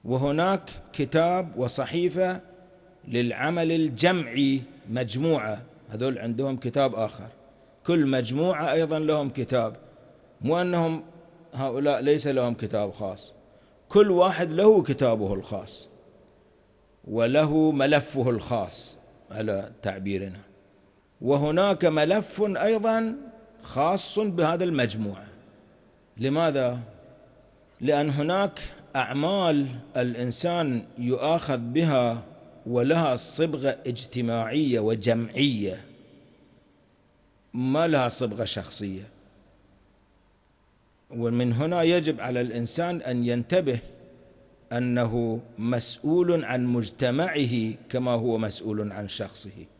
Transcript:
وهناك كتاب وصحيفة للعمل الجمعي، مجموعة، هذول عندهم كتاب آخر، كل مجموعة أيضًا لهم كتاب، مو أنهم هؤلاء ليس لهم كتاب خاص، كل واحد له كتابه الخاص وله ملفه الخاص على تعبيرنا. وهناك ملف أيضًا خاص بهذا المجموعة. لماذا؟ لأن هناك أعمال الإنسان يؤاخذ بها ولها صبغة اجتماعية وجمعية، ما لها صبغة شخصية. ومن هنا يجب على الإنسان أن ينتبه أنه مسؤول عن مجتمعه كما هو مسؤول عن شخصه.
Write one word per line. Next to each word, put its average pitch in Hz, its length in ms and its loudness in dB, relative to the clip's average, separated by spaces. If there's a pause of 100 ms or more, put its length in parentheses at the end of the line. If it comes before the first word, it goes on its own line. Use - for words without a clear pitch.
وهناك 147 640 0 (240)
كتاب 165 640 0
وصحيفة 175 840 -2 (680)
للعمل 127 640 0
الجمعي، 139 920 2 (280)
مجموعة، 120 720 -2 (280)
هذول 120 280 -4
عندهم 120 400 -4
كتاب 123 380 0
آخر، 107 320 -4 (580)
كل 165 200 4
مجموعة 139 640 0
أيضًا 156 280 2
لهم 151 300 0
كتاب، 117 460 -2 (680)
مو 165 200 2
أنهم 165 420 0 (500)
هؤلاء 135 480 0
ليس 147 260 4
لهم 127 260 2
كتاب 104 380 -2
خاص، 95 440 -10 (540)
كل 208 220 8
واحد 175 400 4
له 196 320 8
كتابه 113 500 0
الخاص 98 560 -8 (1160)
وله 151 640 4
ملفه 135 580 2
الخاص 107 680 -4 (340)
على 104 400 -4 (100)
تعبيرنا. 95 580 -6 (840)
وهناك 156 640 2
ملف 165 560 2
أيضًا 220 720 0 (460)
خاص 175 580 0
بهذا 175 440 0
المجموعة. 110 640 -2 (880)
لماذا؟ 135 640 0 (1000)
لأن 147 280 2
هناك 170 500 0 (360)
أعمال 143 720 0 (300)
الإنسان 123 840 -2 (140)
يؤاخذ 131 600 0
بها 123 640 2 (420)
ولها 131 500 2
صبغة 139 640 -2 (100)
اجتماعية 120 920 -2
وجمعية، 110 1040 0 (1700)
ما 131 340 0
لها 139 200 2
صبغة 113 360 -4
شخصية. 98 600 -6 (2000)
ومن 117 440 0
هنا 165 300 0
يجب 156 380 2
على 123 200 -2
الإنسان 127 600 -4
أن 123 240 -2
ينتبه 120 540 0 (920)
أنه 120 680 0 (160)
مسؤول 151 880 0
عن 123 200 -2
مجتمعه 123 1080 0 (180)
كما 127 220 -2
هو 113 260 0
مسؤول 104 540 -4
عن 101 160 -10
شخصه. 95 580 -10 (140)